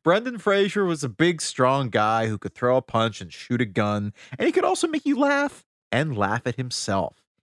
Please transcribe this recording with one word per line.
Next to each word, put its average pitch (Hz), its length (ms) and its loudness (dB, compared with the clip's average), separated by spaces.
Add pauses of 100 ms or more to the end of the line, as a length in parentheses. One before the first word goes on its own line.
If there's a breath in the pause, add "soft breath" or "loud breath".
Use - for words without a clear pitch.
Brendan 226 360 2
Fraser 196 480 2
was 160 180 -2
a 135 60 -4
big, 160 320 0
strong 131 480 2
guy 110 380 2
who 107 100 -4
could - 180 -12
throw 123 220 2
a 131 40 2
punch 113 380 -2
and 87 140 -16
shoot - 260 -4
a 123 60 0
gun, 104 480 -2 (260 loud breath)
and 233 60 0
he 339 80 2
could 370 100 2
also 349 240 0
make 311 180 -4
you 277 140 0
laugh 285 460 0 (260)
and 139 260 0
laugh 104 300 0
at 120 80 -4
himself. 107 640 -4 (220)